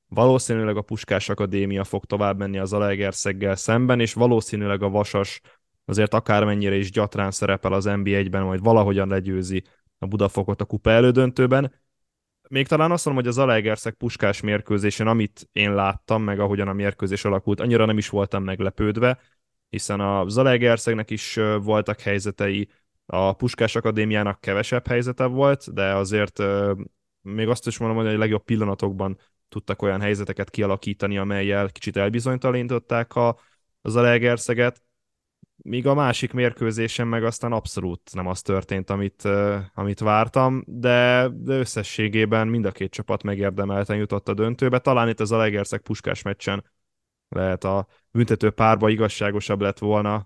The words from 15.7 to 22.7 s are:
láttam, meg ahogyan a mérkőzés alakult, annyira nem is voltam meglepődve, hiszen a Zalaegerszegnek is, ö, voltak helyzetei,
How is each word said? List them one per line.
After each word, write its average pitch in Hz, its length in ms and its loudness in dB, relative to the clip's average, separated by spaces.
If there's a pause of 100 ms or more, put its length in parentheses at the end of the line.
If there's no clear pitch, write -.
láttam, 101 500 0
meg 101 160 -2
ahogyan 101 280 0
a 95 60 -2
mérkőzés 101 520 -4
alakult, 101 340 0
annyira 117 260 4
nem 110 120 2
is 104 120 -2
voltam 98 340 -2
meglepődve, 104 760 -2 (500)
hiszen 101 300 -6
a 98 280 0
Zalaegerszegnek 117 840 2
is, - 280 -8
ö, 107 220 0
voltak 104 400 0
helyzetei, 101 720 -2 (360)